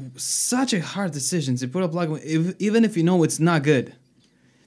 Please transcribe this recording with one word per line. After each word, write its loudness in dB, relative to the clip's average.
such -2
a 2
hard -6
decision -2
to -4
pull -2
a 0
plug, -2
if, -2
even 4
if 0
you 2
know 4
it's 0
not 2
good. 2